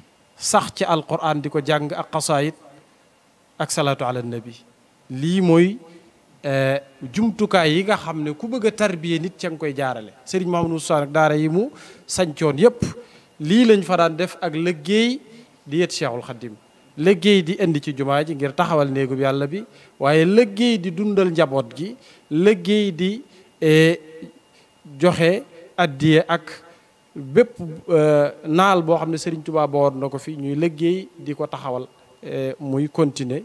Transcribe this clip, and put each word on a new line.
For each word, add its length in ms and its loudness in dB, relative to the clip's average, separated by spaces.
sax 400 -2
ci 80 -2
Alquraan 560 -2
di 100 -6
ko 100 -4
jàng 320 -2
ak 200 -8
xasaayid 420 -2
ak 120 -4
salaatu 340 -2
ala 180 -4
nabi. 320 -10
Lii 300 -2
mooy, 380 6
euh, 340 0
jumtukaay 640 2
yi 100 2
nga 120 0
xam 260 -6
ne 100 -4
ku 160 -12
bëgg 180 -2
a 40 0
tarbiya 480 -2
nit 200 -8
ca 120 -6
nga 80 -10
koy 180 -6
jaarale. 360 -6
Serigne 260 -4
Mamadou 220 0
Moussa 280 0
nag 120 -4
daara 240 4
yi 120 0
mu 220 0
sancoon 520 -2
yépp, 240 4
lii 260 4
lañ 160 6
fa 140 0
daan 200 2
def 240 -4
ak 140 -4
liggéey 640 0
di 120 -4
yët 140 0
Cheikhul 300 -6
Khadim. 320 -14
Liggéey 460 4
di 180 -2
indi 200 2
ci 140 -6
jumaa 300 0
ji 100 -6
ngir 200 -4
taxawal 360 2
néegub 280 -2
Yàlla 280 0
bi, 180 -8
waaye 260 4
liggéey 540 2
di 140 -6
dundal 380 0
njaboot 460 0
gi, 200 -10
liggéey 640 2
di, 280 -4
eh, 380 4
joxe 440 2
addiye 520 4
ak 340 -6
bépp, 420 0
euh, 420 4
naal 360 2
boo 140 2
xam 140 -4
ne 60 -2
Serigne 260 -6
Touba 240 -2
ba 120 -2
woon 200 2
na 100 -4
ko 100 -10
fi, 180 -12
ñuy 180 -6
liggéey 540 -2
di 160 -10
ko 140 -6
taxawal, 400 -8
eh, 380 -6
muy 280 -2
continuer 560 -2